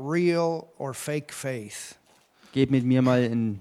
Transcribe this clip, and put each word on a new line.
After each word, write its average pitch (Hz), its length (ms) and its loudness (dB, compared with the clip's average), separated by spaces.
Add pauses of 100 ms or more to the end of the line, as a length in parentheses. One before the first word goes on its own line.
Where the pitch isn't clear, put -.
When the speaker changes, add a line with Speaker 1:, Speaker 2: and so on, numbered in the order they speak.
Speaker 1:
real 170 600 0 (120)
or 135 140 -6
fake 147 400 -8
faith. 120 640 -10 (560)
Speaker 2:
Geht 135 180 2
mit 131 140 4
mir 127 160 4
mal 127 240 4
in, 113 360 -2